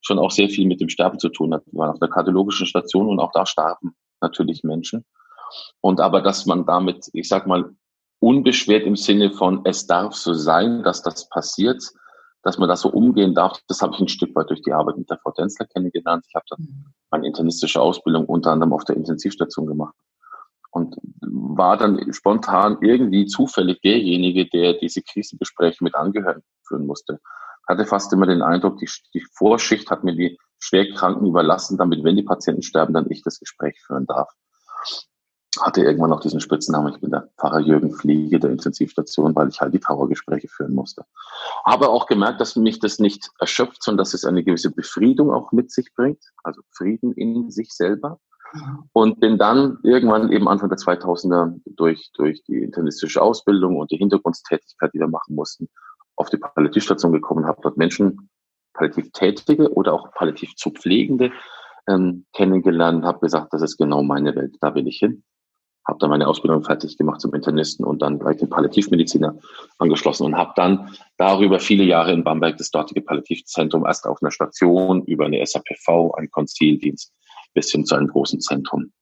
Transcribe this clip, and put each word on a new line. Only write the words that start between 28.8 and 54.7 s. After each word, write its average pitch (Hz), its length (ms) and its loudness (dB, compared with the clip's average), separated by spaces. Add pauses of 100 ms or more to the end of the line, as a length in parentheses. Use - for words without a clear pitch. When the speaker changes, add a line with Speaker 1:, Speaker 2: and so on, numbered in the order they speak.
Speaker 1:
die - 100 -8 (100)
Vorschicht 110 580 2
hat 85 100 -6
mir 90 140 0
die 87 200 -2 (220)
Schwerkranken 101 680 2
überlassen, 85 500 2
damit, 85 240 2
wenn 82 140 4
die 101 80 2
Patienten - 380 -2
sterben, 80 320 0
dann 80 160 0
ich - 120 -8
das - 160 -8
Gespräch - 480 -10
führen 67 200 -6
darf. - 220 -2 (1300)
Hatte - 220 2
irgendwann 82 280 4
noch 78 100 0
diesen 78 200 -2
Spitznamen, 76 540 -2
ich - 60 -16
bin 76 120 -6
der 71 160 -6 (100)
Pfarrer 76 220 0
Jürgen 76 320 2
Fliege 76 480 0
der 71 100 0
Intensivstation, - 840 -2
weil 73 140 2
ich - 100 -10
halt 73 120 -2
die 85 60 0
Trauergespräche 71 720 -4
führen 67 260 -6
musste. - 300 -6 (600)
Habe 127 260 4
auch 120 160 2
gemerkt, 110 340 2
dass - 160 -2
mich 110 240 2
das 104 180 -2
nicht 104 400 0
erschöpft, - 460 -2
sondern 101 140 0
dass - 160 0
es 90 100 -6
eine 87 180 2
gewisse 85 300 0
Befriedung 131 580 2
auch 123 220 -2
mit 123 180 2
sich - 240 -4
bringt, 135 300 -2 (180)
also - 280 -12
Frieden 110 420 -4
in 117 380 -4
sich 104 200 -8
selber. 104 480 -4 (340)
Speaker 2:
Mhm. 143 400 -14
Speaker 1:
Und 110 280 4
bin 110 180 4
dann 127 460 4
irgendwann 113 480 4
eben 104 160 4
Anfang 98 220 2
der 92 80 -4
zweitausender 87 760 0 (120)
durch, - 480 -2
durch 76 340 -2
die - 160 -4
internistische - 580 -2
Ausbildung 95 540 2
und 73 160 -4
die 80 60 -4
Hintergrundstätigkeit, 87 920 -2